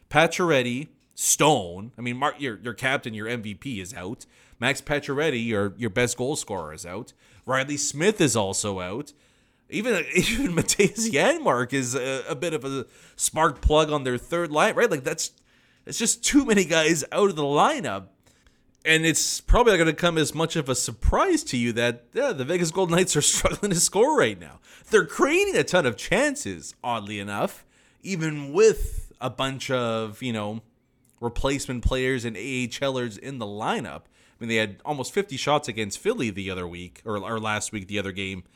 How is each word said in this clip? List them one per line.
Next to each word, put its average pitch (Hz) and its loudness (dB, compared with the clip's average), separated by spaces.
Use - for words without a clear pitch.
Pacioretty, 151 2
Stone. 110 2
I - -14
mean, 120 -4
Mark, 139 -2
your, 123 -6
your 117 -8
captain, 135 -4
your 104 -8
M 117 -6
V 104 -8
P 110 -8
is 92 -12
out. 92 -10
Max 131 0
Pacioretty, 143 -2
your, 101 0
your 117 -4
best 120 0
goal 135 -2
scorer, 85 -8
is 78 -14
out. 95 -12
Riley 131 0
Smith 175 0
is 123 4
also 98 -2
out. 101 -8
Even, 214 -2
<laughs> 143 -2
even 202 2
Mattias 208 2
Janmark 165 2
is 127 -2
a, 131 -4
a 160 -6
bit 156 -4
of 127 -6
a 135 -6
spark - 0
plug 151 4
on 147 -2
their 127 0
third 170 -4
line, 165 2
right? 226 4
Like, 143 -2
that's, 160 -4
it's - -8
just - -2
too 277 4
many 202 4
guys 160 2
out 196 4
of 170 -6
the 151 -2
lineup. 143 2
And 160 4
it's - 0
probably 226 6
not 185 6
gonna 165 4
come 170 0
as 151 0
much 160 0
of 147 -2
a 127 0
surprise 302 2
to - -4
you 120 0
that, 117 0
yeah, 254 0
the 135 -4
Vegas 170 0
Golden 175 0
Knights - 2
are 143 4
<laughs> - -
struggling 190 0
to 160 0
score 269 4
right 113 4
now. 78 -18
They're 202 6
creating 330 2
a 151 4
ton 175 2
of 117 0
chances, 190 -2
oddly 107 -6
enough, 104 -6
even 156 -4
with - 2
a 123 -4
bunch 135 -4
of, 113 -2
you 127 -4
know, 107 -6
replacement 127 -2
players 131 0
and 113 -6
A 90 -10
H 127 -6
Lers 123 -2
in 135 -12
the 110 -6
lineup. 104 -6
I - -20
mean, 117 -6
they 113 0
had 107 0
almost 139 -6
fifty 196 -2
shots 147 0
against 107 -6
Philly 196 -2
the 95 -6
other 90 -6
week, 87 -14
or, 107 -4
or 110 -6
last 107 -4
week, 98 -8
the 104 -4
other 98 -4
game, 95 -8